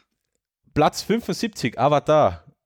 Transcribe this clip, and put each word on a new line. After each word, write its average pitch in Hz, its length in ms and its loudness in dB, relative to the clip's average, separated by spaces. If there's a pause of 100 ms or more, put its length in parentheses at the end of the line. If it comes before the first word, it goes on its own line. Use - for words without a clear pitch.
(720)
Platz 151 300 0
fünfundsiebzig, 208 720 -4
Avatar. 139 680 2 (200)